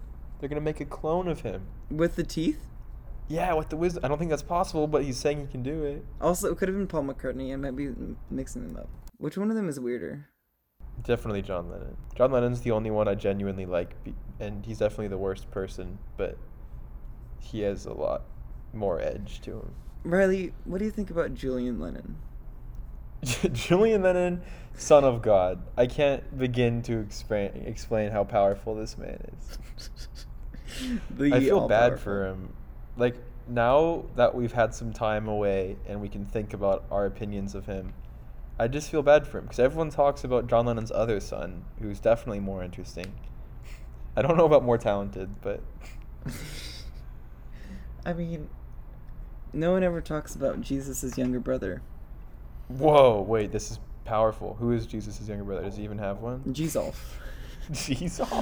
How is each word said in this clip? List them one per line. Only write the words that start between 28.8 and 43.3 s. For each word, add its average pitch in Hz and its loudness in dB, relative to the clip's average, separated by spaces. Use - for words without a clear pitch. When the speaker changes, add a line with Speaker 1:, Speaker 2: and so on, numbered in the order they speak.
Speaker 1:
man - -8
is. - -8
Speaker 2:
<laughs> - -14
The 135 4
Speaker 1:
I 127 8
feel 135 6
bad 113 6
Speaker 2:
all-powerful. 131 -4
Speaker 1:
for 98 0
him. 92 -6
Like, 123 4
now 127 6
that 120 6
we've 120 0
had 117 4
some 117 -6
time 107 0
away 101 2
and 104 -6
we 101 -4
can 101 -6
think 107 -4
about 98 2
our 101 2
opinions 101 -4
of 95 -8
him, 95 -6
I 117 2
just 147 -4
feel 156 2
bad 143 8
for 110 -6
him, - -8
'cause - -4
everyone 151 4
talks 143 4
about 123 2
John 117 6
Lennon's 117 0
other 110 2
son, - -6
who's 104 -4
definitely 113 4
more 98 -2
interesting. 90 -8